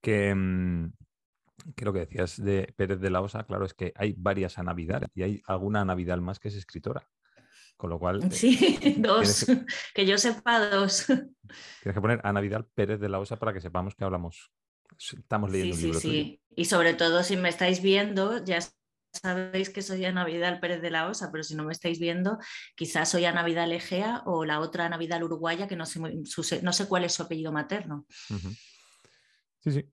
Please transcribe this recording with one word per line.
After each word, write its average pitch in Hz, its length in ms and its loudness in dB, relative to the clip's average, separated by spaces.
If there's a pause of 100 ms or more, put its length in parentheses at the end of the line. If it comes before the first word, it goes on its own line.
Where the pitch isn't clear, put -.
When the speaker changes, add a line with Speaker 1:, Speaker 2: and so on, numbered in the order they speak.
Speaker 1:
Que, 101 340 2
mm, 92 580 0 (840)
que - 80 -10
lo 104 80 -2
que 95 80 -2
decías 87 420 -4
de 98 340 0
Pérez 95 240 0
de 95 100 0
la 90 100 2
Osa, 101 240 -6
claro, 98 200 -4
es 95 100 -8
que 90 220 -6
hay 104 200 0
varias 95 420 0
Ana 87 140 -4
Vidal 87 420 -2
y 92 80 -4
hay 101 240 -2
alguna 101 360 0
Ana 92 120 0
Vidal 90 260 -2
más 90 180 -6
que - 100 -8
es 101 80 -8
escritora. - 520 -8 (680)
Con - 140 -8
lo 85 80 -4
cual, 90 260 0
eh, 185 60 2
Speaker 2:
Sí, 247 260 6
<laughs> 294 420 4
dos. 214 480 4
Speaker 1:
tienes 254 200 4
que - 0 - (280)
Speaker 2:
Que 196 120 4
yo 202 120 6
sepa, 233 400 2 (100)
dos. 196 380 2
Speaker 1:
tienes - 880 -2
que 104 60 0
poner 113 240 4
Ana 101 160 2
Vidal 104 340 -2
Pérez 104 260 0
de 104 80 -2
la 98 100 0
Osa 101 200 -6
para 110 160 0
que 92 60 -8
sepamos 90 340 -4
que - 100 -6
hablamos, 87 480 -4 (460)
estamos 104 520 -4
leyendo 92 260 0
Speaker 2:
Sí, - 20 -2
Speaker 1:
un - 20 -2
Speaker 2:
sí, 85 60 0
Speaker 1:
libro 80 140 2
tuyo. 110 120 -2
Speaker 2:
sí. - 280 -2 (160)
Y 170 100 0
sobre 170 280 6
todo, 170 280 4
si 185 160 0
me 180 100 2
estáis 180 320 2
viendo, 196 640 2
ya 180 140 0 (540)
sabéis 185 580 -2
que 196 120 -8
soy 185 220 -4
Ana 185 220 0
Vidal 175 340 0
Pérez 175 220 -2
de 170 80 -2
la 165 180 0
Osa, 190 240 -6
pero 156 100 -6
si 156 120 -8
no 156 100 -4
me 156 80 -4
estáis 165 260 -2
viendo, 180 400 0 (380)
quizás 160 320 0
soy 175 160 2
Ana 170 200 2
Vidal 170 280 2
Egea 190 540 -2
o 160 180 0
la 151 160 0
otra 165 260 -2
Ana 170 120 -4
Vidal 165 260 -2
uruguaya, 165 420 -2
que 196 100 -6
no 160 100 -6
sé 160 140 -8
muy, 160 260 -6
su - 160 -6
se-, - 200 -2
no 180 120 2
sé 196 120 0
cuál 180 180 2
es 170 100 0
su - 80 -4
apellido 160 280 -4
materno. 151 540 -4 (240)
Speaker 1:
Ujú. 92 220 -6 (1120)
Sí, 151 120 0
sí. 139 60 2 (140)